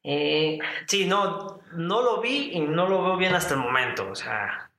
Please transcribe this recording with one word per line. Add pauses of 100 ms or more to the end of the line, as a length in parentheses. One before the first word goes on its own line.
Eh, (300)
sí,
no, (140)
no
lo
vi
y
no
lo
veo
bien
hasta
el
momento,
o
sea